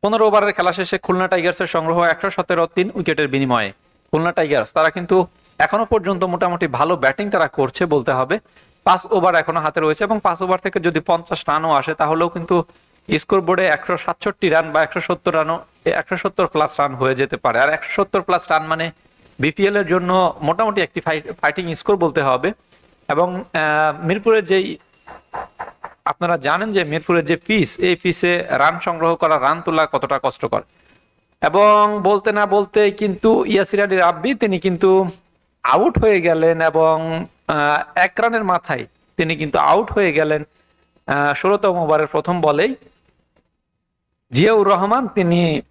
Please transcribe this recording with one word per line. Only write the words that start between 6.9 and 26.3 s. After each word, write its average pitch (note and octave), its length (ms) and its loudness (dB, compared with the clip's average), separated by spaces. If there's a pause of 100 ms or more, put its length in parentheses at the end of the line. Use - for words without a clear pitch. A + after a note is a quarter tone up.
ব্যাটিং C3+ 340 0
তারা E3 180 0
করছে C#3 380 -2
বলতে D3 260 0
হবে। C3 260 -2 (460)
পাঁচ F#3 160 4 (100)
ওভার F#3 240 2
এখনো D#3+ 260 0
হাতে D#3 200 -2
রয়েছে D#3 240 0
এবং G#3 180 -2
পাঁচ F3+ 200 -2
ওভার F#3 160 0
থেকে F#3+ 220 -4
যদি E3 200 -2
পঞ্চাশ E3+ 480 -2
রানও D#3+ 220 0
আসে, D3 240 0
তাহলেও E3 340 0
কিন্তু E3+ 360 -2 (540)
স্কোরবোর্ডে F#3 480 0
একশো D#3+ 300 -2
সাতষট্টি - 520 -4
রান D#3+ 240 2
বা D#3 100 2
একশো D#3 180 -4
সত্তর - 340 -4
রানও, D#3+ 220 0 (280)
একশো E3+ 320 -2
সত্তর F#3+ 300 -2
প্লাস D3+ 340 -2
রান C#3 140 -2
হয়ে B2+ 200 0
যেতে B2+ 220 -2
পারে। A#2+ 240 0
আর C#3 80 4
একশো - 340 -4
সত্তর F#3+ 200 -2
প্লাস F3+ 280 -2
রান D#3 160 0
মানে D#3+ 240 -4 (480)
বিপিএল G3 380 0
এর G3 100 0
জন্য F3 240 0 (320)
মোটামুটি G3+ 380 0
একটি E3 200 -4
ফাইট-, D#3 400 -6
ফাইটিং D#3+ 340 -2
স্কোর G3+ 220 0
বলতে E3 260 0
হবে। C3+ 300 0 (560)
এবং, D#3+ 280 0
আহ, D#3 720 -2
মিরপুরের G#3 380 0
যেই, F#3+ 340 0 (1300)
আপনারা E3+ 320 -2